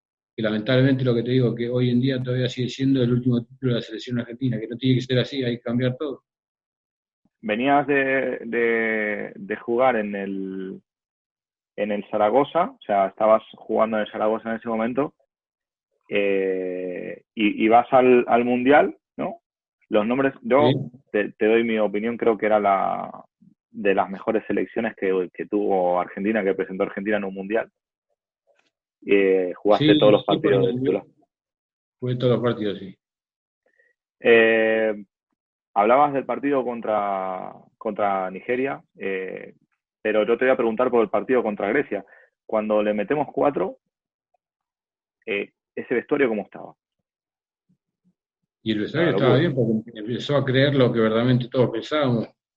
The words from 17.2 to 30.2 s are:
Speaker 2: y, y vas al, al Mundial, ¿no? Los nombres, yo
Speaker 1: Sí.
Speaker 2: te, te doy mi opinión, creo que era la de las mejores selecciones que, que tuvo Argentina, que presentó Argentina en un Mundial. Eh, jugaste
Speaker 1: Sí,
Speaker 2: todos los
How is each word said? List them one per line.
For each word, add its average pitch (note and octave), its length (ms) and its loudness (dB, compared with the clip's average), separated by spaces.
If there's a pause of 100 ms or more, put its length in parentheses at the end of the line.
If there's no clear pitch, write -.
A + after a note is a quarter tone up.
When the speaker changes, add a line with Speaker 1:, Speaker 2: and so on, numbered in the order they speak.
Speaker 2:
y, G#2+ 320 0
y - 20 4
vas A#2 240 6
al, B2+ 360 6
al A#2+ 180 2
Mundial, B2+ 500 2 (220)
¿no? F3 240 -8 (480)
Los G#2+ 160 0
nombres, C3+ 280 0 (100)
yo C3 260 4
Speaker 1:
Sí. B2+ 80 2 (340)
Speaker 2:
te, G#2 220 -2
te G#2+ 140 0
doy A#2 160 4
mi A2+ 160 -2
opinión, G#2 380 -2
creo A2+ 200 2
que G#2+ 80 -4
era G#2+ 140 4
la F#2 640 -2 (460)
de G2+ 220 0
las F#2+ 160 0
mejores G2+ 380 -4
selecciones G#2 480 -4
que, F#2+ 380 -2
que - 120 -10
tuvo F#2+ 540 0
Argentina, G2+ 440 -2
que F#2+ 100 0
presentó F#2+ 300 -4
Argentina G#2 340 -4
en G2+ 80 -6
un F#2+ 80 -10
Mundial. G2 360 -6 (1400)
Eh, F#2+ 500 2
jugaste C#3+ 380 2
Speaker 1:
Sí, D3+ 60 4
Speaker 2:
todos G#2 140 6
los F#2+ 80 4